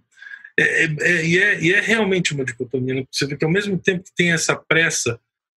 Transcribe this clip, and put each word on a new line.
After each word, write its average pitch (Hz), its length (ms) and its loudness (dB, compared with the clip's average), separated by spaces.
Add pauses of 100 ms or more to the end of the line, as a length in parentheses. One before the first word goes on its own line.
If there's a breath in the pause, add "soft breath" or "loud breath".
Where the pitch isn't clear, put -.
(600 loud breath)
É, 156 240 2
é, 156 180 0
é, 170 240 0
e 170 140 2
é, 196 220 2
e 170 120 2
é 202 60 2
realmente 190 540 0
uma 139 100 -4
dicotomia, 127 520 -4
né? 135 140 -4
Você - 160 -4
vê 143 120 -6
que 160 80 0
ao 156 60 0
mesmo 196 280 0
tempo 185 240 -2
que - 100 -20
tem 175 200 2
essa 156 220 0
pressa 156 640 0 (400)